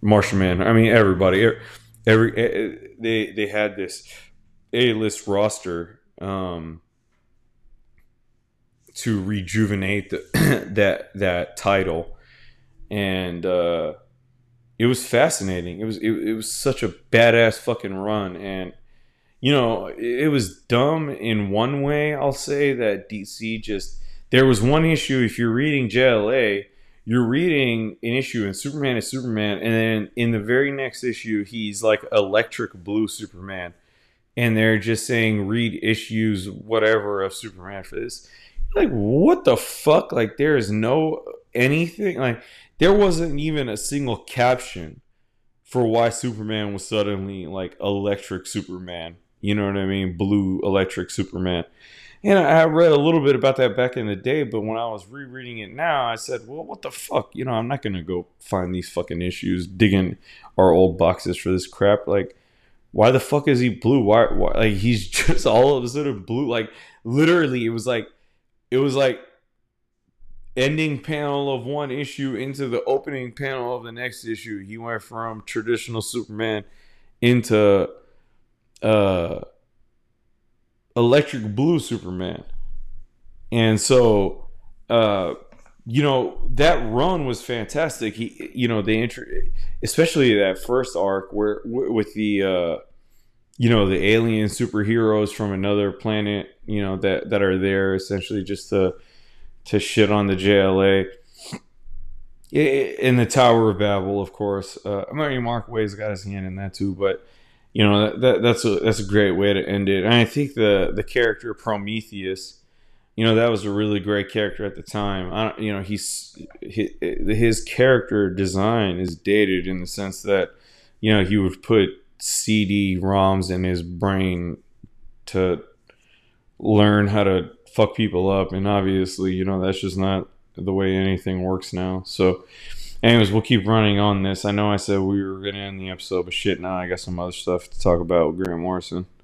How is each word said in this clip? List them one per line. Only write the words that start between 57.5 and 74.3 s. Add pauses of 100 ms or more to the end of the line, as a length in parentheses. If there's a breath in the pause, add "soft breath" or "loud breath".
I'm
not
gonna
go (140)
find
these
fucking
issues,
digging (400 loud breath)
our
old
boxes
for
this
crap.
Like, (540)
why
the
fuck
is
he
blue?
Why,
why,
like,
he's
<laughs>
just
all
of
a
sudden
blue.
Like, (340 loud breath)
literally,
it
was
like, (640)
it
was
like (1400)
ending
panel
of
one
issue
into
the
opening
panel
of
the
next
issue.